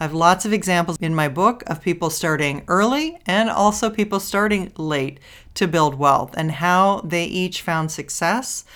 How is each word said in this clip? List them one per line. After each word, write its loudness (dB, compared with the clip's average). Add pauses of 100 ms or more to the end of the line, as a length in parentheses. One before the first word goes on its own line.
I -4
have -4
lots 4
of -2
examples 0
in -2
my 2
book 0
of -6
people -2
starting -2
early 0
and 0
also 0
people -2
starting -2
late -4 (340)
to 0
build 2
wealth 2
and -2
how 2
they -2
each -4
found -2
success, -4 (120)